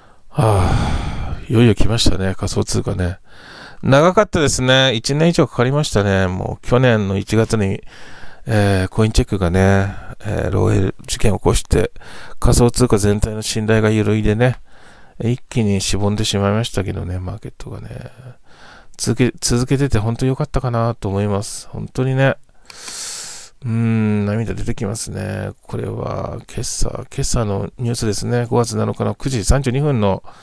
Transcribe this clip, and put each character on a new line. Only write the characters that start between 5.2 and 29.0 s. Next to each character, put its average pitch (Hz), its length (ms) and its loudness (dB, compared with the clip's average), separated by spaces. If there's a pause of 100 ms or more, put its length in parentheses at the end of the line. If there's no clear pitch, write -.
以 170 40 4
上 160 140 4
か - 100 -6
か 123 80 4
り 127 60 2
ま 147 140 0
し - 60 -6
た 101 120 4
ね。 95 240 2
も 92 360 -4
う - 40 -16
去 123 140 4
年 113 260 4
の 98 120 -2
一 101 180 -2
月 113 220 2
に、 98 240 -2 (640)
え 101 400 2
ー、 - 20 -4
コ 110 160 0
イ 110 40 2
ン 107 40 -4
チ 127 100 2
ェ - 40 -2
ッ - 20 -10
ク 101 100 -2
が 90 120 0
ね、 98 440 2 (300)
え - 240 -4
ー、 - 20 -4
漏 101 240 2
洩 98 200 0 (120)
事 - 120 -6
件 98 160 4
を - 20 0
起 - 80 -4
こ 87 100 4
し - 80 2
て、 - 300 0 (480)
仮 120 160 4
想 120 140 6
通 123 180 2
貨 110 80 4
全 104 240 2
体 107 140 -2
の 107 80 -6
信 107 240 -4
頼 110 160 4
が 107 80 4
揺 107 140 2
る 104 120 2
い 107 60 0
で 107 120 2
ね、 120 240 2 (640)
一 120 160 0 (120)
気 120 120 0
に 101 200 0
し - 160 0
ぼ 101 120 0
ん 104 60 -2
で 107 80 0
し 104 140 -2
ま 98 100 2
い 101 40 2
ま 110 120 0
し - 80 -8
た 101 100 0
け 95 120 -6
ど 92 100 -8
ね、 90 140 -6
マ 92 160 -8
ー 101 40 -12
ケ - 120 -16
ッ - 60 -16
ト - 120 -14
が - 140 -12
ね。 127 280 -14 (840)
続 117 340 0
け、 - 80 -6
続 123 280 0
け 143 120 0
て 139 100 0
て 117 100 2
本 113 180 -2
当 127 80 -4
に 131 60 2
良 131 60 -2
か 151 80 -4
っ - 40 -6
た - 120 -2
か 127 100 -4
な 117 240 0
と - 140 -6
思 98 120 -2
い 104 80 0
ま 101 140 -2
す。 - 260 -12
本 107 240 -10
当 131 120 -2
に 131 120 -2
ね。 135 200 2 (1300)
う - 0 -
ー 123 40 -4
ん、 110 580 2
涙 104 280 -2
出 - 100 -4
て 117 100 -2
き 110 120 -4
ま 104 100 -4
す - 160 -8
ね。 101 380 -6 (120)
こ - 140 -12
れ 110 120 -6
は - 500 -8 (140)
今 - 100 -6
朝、 - 260 0 (260)
今 139 60 -6
朝 127 240 0
の 101 340 -4
ニ 120 120 -2
ュ - 20 0
ー - 20 -4
ス 117 120 -4
で 104 80 0
す - 120 -6
ね。 120 200 -2
五 120 100 0
月 117 200 0
七 107 160 -2
日 110 120 -4